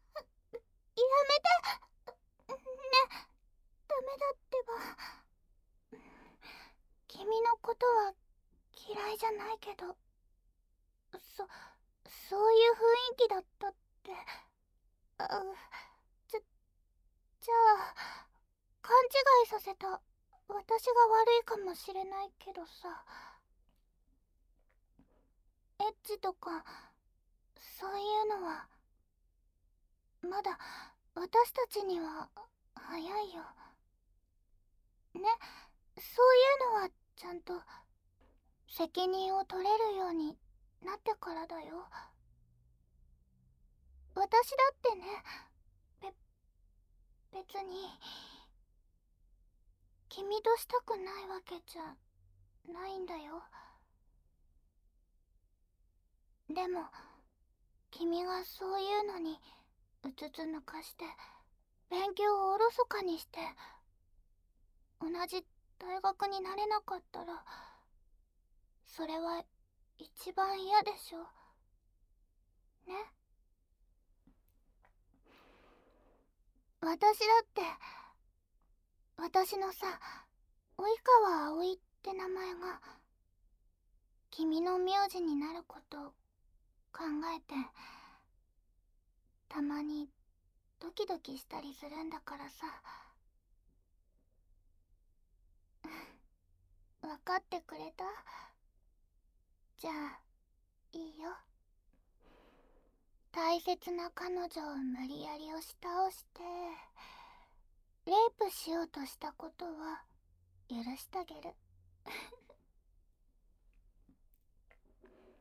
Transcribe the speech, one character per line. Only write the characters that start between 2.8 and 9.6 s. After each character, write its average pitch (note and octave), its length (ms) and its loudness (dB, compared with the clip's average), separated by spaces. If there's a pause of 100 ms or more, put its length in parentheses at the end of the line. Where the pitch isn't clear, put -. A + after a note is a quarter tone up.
ダ C5 140 -2
メ C5+ 180 -6
だ C#5 120 0
っ C5+ 40 -2 (160)
て B4+ 120 -2
ば。 A#4 120 -6 (2250)
君 A4 360 0
の A#4 160 4
こ - 180 -2
と A#4+ 100 4
は G#4+ 280 4 (760)
嫌 G#4 240 -4
い A4 60 -6
じ A4+ 80 -2
ゃ A4 60 0
な G#4 200 -6
い G#4+ 80 -6